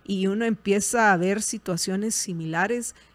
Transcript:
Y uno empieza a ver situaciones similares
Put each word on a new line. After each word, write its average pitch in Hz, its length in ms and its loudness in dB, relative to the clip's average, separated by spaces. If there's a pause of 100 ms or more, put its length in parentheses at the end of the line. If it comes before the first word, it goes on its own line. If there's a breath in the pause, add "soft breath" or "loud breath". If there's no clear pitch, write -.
Y 190 220 -2
uno 208 180 0
empieza 208 680 2
a 180 40 6
ver 190 260 0
situaciones 196 720 -4
similares 180 800 -2 (200 soft breath)